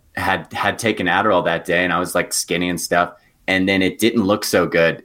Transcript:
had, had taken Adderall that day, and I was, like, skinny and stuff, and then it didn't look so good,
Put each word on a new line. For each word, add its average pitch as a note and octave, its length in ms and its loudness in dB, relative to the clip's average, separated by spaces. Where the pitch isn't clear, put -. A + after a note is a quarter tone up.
had, F#2 380 -4
had G2 260 -2
taken G#2+ 280 -2
Adderall F#2 380 2
that E2 200 -2
day, F2 180 2
and F2 100 0
I F2 60 0
was, F2+ 160 -4
like, F2 180 -2
skinny F2 360 -2
and F2 100 -4
stuff, F2 340 0
and F#2+ 200 2
then G2 140 2
it F2+ 180 -2
didn't A#2 240 2
look G#2 200 0
so F2+ 240 2
good, E2 380 0